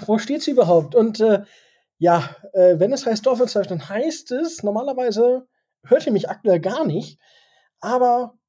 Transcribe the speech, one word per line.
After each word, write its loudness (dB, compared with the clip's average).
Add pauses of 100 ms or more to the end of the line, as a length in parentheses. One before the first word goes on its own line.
wo 0
steht -6
sie -4
überhaupt? 4
Und, 2
äh, 2 (560)
ja, 2 (240)
äh, 6
wenn 0
es -6
heißt -4
Dolphins 0
Drive, -2
dann -10
heißt -6
es, -6
normalerweise -2 (360)
hört 2
ihr -2
mich 0
aktuell 0
gar -4
nicht, -6 (600)
aber -2 (120)